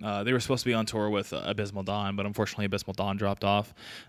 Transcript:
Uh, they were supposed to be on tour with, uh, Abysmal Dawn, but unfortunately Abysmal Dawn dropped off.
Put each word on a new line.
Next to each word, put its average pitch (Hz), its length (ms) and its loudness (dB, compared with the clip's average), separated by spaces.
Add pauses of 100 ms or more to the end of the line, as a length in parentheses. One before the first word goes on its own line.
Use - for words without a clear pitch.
Uh, 101 220 -2
they 127 80 4
were 123 80 4
supposed 127 200 0
to 127 80 0
be 120 40 4
on 113 120 2
tour 107 240 0
with, 101 220 0
uh, 71 140 -4
Abysmal 101 380 -2
Dawn, 101 340 0
but 101 80 0
unfortunately 104 400 0
Abysmal 98 300 -2
Dawn 98 200 0
dropped 101 300 0
off. 101 280 2 (360)